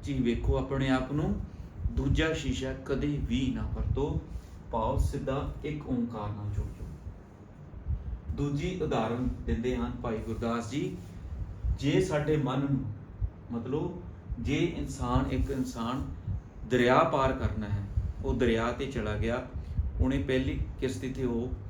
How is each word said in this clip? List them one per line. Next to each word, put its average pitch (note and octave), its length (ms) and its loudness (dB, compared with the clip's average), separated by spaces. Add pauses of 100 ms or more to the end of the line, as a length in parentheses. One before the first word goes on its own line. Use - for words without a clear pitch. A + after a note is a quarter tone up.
'ਚ - 60 -4
ਹੀ C3 120 2
ਵੇਖੋ A#2 360 4
ਆਪਣੇ C3+ 320 0
ਆਪ C3 240 2
ਨੂੰ, F3+ 260 2 (520)
ਦੂਜਾ D#3 420 4
ਸ਼ੀਸ਼ਾ C3 400 -2
ਕਦੇ C#3+ 480 0
ਵੀ B2 340 2
ਨਾ A2 60 -2
ਵਰਤੋ। C3 600 0 (500)
ਭਾਵ, - 260 0
ਸਿੱਧਾ D#3+ 560 0 (100)
ਇੱਕ D3 260 -4
ਓਂਕਾਰ A2+ 400 -2
ਨਾਲ G#2 240 -4
ਜੁੜ - 120 0
ਜਾਓ। - 220 -8 (1500)
ਦੂਜੀ D3 460 0
ਉਦਾਹਰਨ B2 480 2 (160)
ਦਿੰਦੇ A#2+ 300 2
ਹਨ A#2+ 160 -2
ਭਾਈ A#2 260 -4
ਗੁਰਦਾਸ A2+ 540 -2
ਜੀ, D3+ 260 -2 (840)
ਜੇ D3 220 6
ਸਾਡੇ D3+ 360 4
ਮਨ C3+ 220 2
ਨੂੰ, C#3 320 2 (600)
ਮਤਲਬ, C3+ 500 -2 (380)
ਜੇ A#2+ 160 2
ਇਨਸਾਨ, C3+ 760 2
ਇੱਕ B2+ 180 2
ਇਨਸਾਨ B2+ 640 -2 (560)
ਦਰਿਆ B2+ 340 8
ਪਾਰ C3+ 300 4
ਕਰਨਾ G#2+ 360 -2
ਹੈ, G2+ 180 0 (380)
ਉਹ C3 80 2
ਦਰਿਆ A#2 380 4
'ਤੇ - 140 -4
ਚਲਾ G#2+ 320 -2
ਗਿਆ, A#2 300 0 (540)
ਉਹਨੇ C3 160 4
ਪਹਿਲੀ C3+ 420 2 (200)
ਕਿਸ਼ਤੀ B2+ 300 -2
'ਤੇ B2+ 140 -2
ਉਹ A#2+ 260 0 (200)